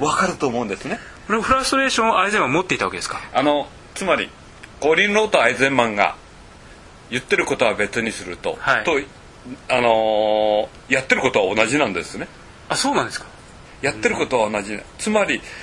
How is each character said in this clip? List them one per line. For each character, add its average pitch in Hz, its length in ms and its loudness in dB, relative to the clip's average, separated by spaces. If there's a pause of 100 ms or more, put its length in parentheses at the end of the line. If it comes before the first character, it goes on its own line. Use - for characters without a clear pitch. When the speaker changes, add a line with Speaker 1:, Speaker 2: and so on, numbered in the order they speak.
Speaker 1:
わ 151 60 0
か - 140 2
る 175 80 -2
と 143 120 -2
思 120 140 0
う 117 60 -2
ん - 20 -4
で 98 80 -4
す - 80 -10
ね。 185 160 -6 (260)
Speaker 2:
こ 196 60 -4
の 226 80 2
フ 233 140 2
ラ 262 100 2
ス - 60 -4
ト 269 80 2
レ 269 80 4
ー - 20 2
シ 240 140 0
ョ - 20 2
ン 226 60 4
を 180 100 4
ア 190 80 2
イ - 20 -4
ゼ 214 60 0
ン 190 60 2
マ 135 60 2
ン 123 40 0
持 165 80 2
っ 185 60 0
て 143 80 -2
い 117 40 -2
た 104 60 0
わ 92 60 0
け 92 80 -6
で 85 40 -8
す - 60 -6
か？ - 140 -8 (100)
Speaker 1:
あ 123 100 2
の、 147 240 2 (280)
つ 196 100 -8
ま 175 100 2
り、 110 160 -2 (500)
光 160 280 4
琳 208 60 0
論 214 160 2
と 156 120 4
ア 117 60 6
イ 123 80 0
ゼ 135 120 4
ン 139 80 -2
マ 120 120 4
ン 107 80 -6
が 92 180 2 (960)
言 123 100 -4
っ - 20 -8
て - 120 -2
る 175 120 0
こ 139 100 0
と 131 80 2
は 107 100 2
別 104 260 -2
に 110 120 -4
す 95 120 -10
る 87 120 -10
と、 - 240 -6
Speaker 2:
は 123 220 0
い。 - 20 -6
Speaker 1:
と、 170 80 0 (760)
あ 127 120 2
の 107 880 2 (200)
ー、 - 60 0
や 131 60 2
っ 131 40 -6
て - 100 2
る 208 80 0
こ 131 80 2
と 101 180 2
は 95 40 -2
同 110 140 2
じ 135 120 0
な 143 80 2
ん 98 80 -4
で 85 100 -6
す - 120 -12
ね。 143 120 -10 (400)
Speaker 2:
あ、 - 80 -4
そ 277 160 0
う - 20 0
な 160 80 2
ん 117 40 -4
で 107 60 -10
す - 60 -8
か？ - 80 -18 (540)
Speaker 1:
や 139 120 -2
っ - 20 -6
て - 140 0
る - 80 -4
こ 160 100 -2
と 127 120 0
は 107 120 0
同 104 120 -2
じ。 104 120 -8
Speaker 2:
う - 20 -6
ん。 101 60 -10 (160)
Speaker 1:
つ - 100 -6
ま 214 160 2
り、 147 160 -2 (220)